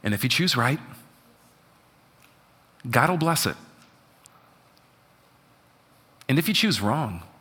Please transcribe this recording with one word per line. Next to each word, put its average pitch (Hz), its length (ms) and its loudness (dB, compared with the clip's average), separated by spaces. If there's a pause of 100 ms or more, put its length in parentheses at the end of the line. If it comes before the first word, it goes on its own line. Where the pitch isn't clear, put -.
And 104 120 -2
if 98 100 -2
you 127 60 0
choose - 260 0
right, 123 240 0 (2000)
God 117 200 4
will 180 80 0
bless 160 280 0
it. 78 120 -2 (2750)
And 139 100 4
if 170 80 -2
you 214 60 0
choose 156 260 2
wrong 104 440 -2 (180)